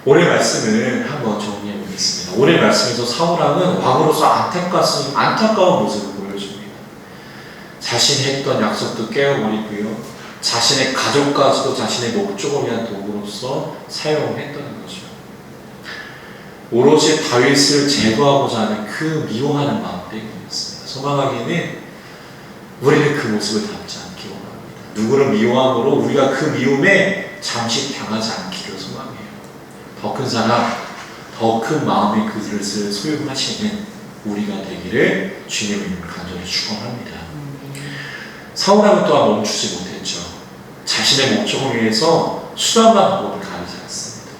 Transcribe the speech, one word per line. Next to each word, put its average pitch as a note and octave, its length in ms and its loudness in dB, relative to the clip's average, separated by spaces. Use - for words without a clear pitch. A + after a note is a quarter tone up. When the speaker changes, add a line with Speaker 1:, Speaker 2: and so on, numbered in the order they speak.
Speaker 1:
오늘 E3 240 8
말씀을 A#2 800 2
한번 G#2 300 -2
정리해 G2+ 380 -6
보겠습니다. - 600 -4
오늘 D#3+ 200 8
말씀에서 A#2 460 4
사울왕은 E3 720 2
왕으로서 D#3 480 4
안타까운, E3+ 580 2
안타까운 G3+ 680 4
모습을 - 300 -4
보여줍니다. - 360 -10
자신이 C#3 560 0
했던 B2 260 0
약속도 A2 460 -2
깨어버리고요. G#2+ 880 0
자신의 C3 500 2
가족까지도 C#3 840 2
자신의 A#2 380 -2
목적을 G#2 580 -2
위한 A2+ 160 -2
도구로서 G#2 880 -6
사용을 D3 500 -2
했다는 A#2 440 -10
거죠. - 140 -12
오롯이 D3 580 6
다윗을 C#3 600 4
제거하고자 A#2+ 720 4
하는 G#2 260 -2
그 D#3 440 -2
미워하는 C3+ 520 0
마음 F#2 280 -6
때문이었습니다. - 760 -10
소망하기는 C#3 920 -2
우리는 C#3+ 340 6
그 B2+ 120 -2
모습을 G#2 340 0
닮지 F#2 360 -8
않기 - 200 -14
원합니다. - 180 -12
누구를 A2+ 360 4
미워함으로 B2 680 4
우리가 A#2 340 4
그 - 200 0
미움에 C#3+ 880 2
잠시 A2+ 560 -4
당하지 G#2+ 360 -4
않기를 F#2+ 460 -8
소망합니다. A#2+ 180 -10
더 G#2+ 140 -6
큰 B2 140 -4
사랑, A2+ 480 2
더 A2+ 220 2
큰 D3 260 0
마음의 G#2+ 440 2
그릇을 G2+ 600 -4
소유하시는 B2+ 920 -4
우리가 G2+ 380 -4
되기를 F3 840 -2
주님의 G#2 400 -4
이름으로 E3+ 220 -6
간절히 F2+ 360 -10
축원합니다. - 640 -6
Speaker 2:
아멘. C#3 600 -12
Speaker 1:
사울왕은 G#3 520 6
또한 D3 240 6
멈추지 - 460 0
못했죠. - 440 -8
자신의 A2 540 2
목적을 A2+ 440 0
위해서 - 720 2
수단과 A3+ 560 6
방법을 G3+ 300 -4
가리지 F#3 400 -10
않았습니다. - 580 -12